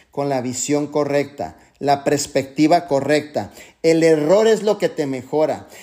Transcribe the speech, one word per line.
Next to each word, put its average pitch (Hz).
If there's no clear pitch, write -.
con 143
la 131
visión 143
correcta, 143
la 139
perspectiva 151
correcta. 135
El 165
error 165
es 220
lo 202
que 165
te 156
mejora. 135